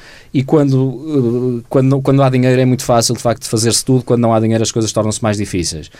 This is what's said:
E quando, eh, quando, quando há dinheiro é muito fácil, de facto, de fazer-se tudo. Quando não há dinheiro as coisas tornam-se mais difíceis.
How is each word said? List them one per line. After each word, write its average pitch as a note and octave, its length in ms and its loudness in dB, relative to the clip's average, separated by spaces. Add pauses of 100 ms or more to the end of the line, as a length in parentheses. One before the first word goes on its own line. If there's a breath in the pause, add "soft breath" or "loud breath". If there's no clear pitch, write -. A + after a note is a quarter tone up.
(320 loud breath)
E C3+ 120 0
quando, C3 1120 0
eh, A#2 100 -14
quando, C3+ 320 2
quando C#3 220 2
há C3 80 2
dinheiro B2+ 300 2
é C3 40 2
muito B2+ 200 0
fácil, A#2 320 0
de - 40 -10
facto, A#2 220 -2
de - 60 -12
fazer-se A2+ 360 0
tudo. B2+ 200 2
Quando A#2+ 160 0
não A#2 120 2
há A2 60 2
dinheiro A2+ 240 0
as G#2+ 80 -2
coisas A2 220 -2
tornam-se G#2+ 280 -2
mais G#2+ 160 0
difíceis. E2+ 640 -6